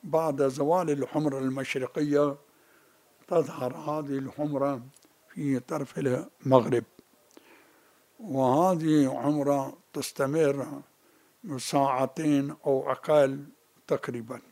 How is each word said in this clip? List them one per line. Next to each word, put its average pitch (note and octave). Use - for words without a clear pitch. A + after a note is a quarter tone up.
بعد D3+
زوال D3+
الحمرة C#3+
المشرقية C#3
تظهر C3
هذه D3
الحمرة C#3
في C#3
طرف C#3+
المغرب، B2
وهذه D#3
حمرة C#3
تستمر C#3
ساعتين C#3
أو C#3
أقل C#3+
تقريبا. B2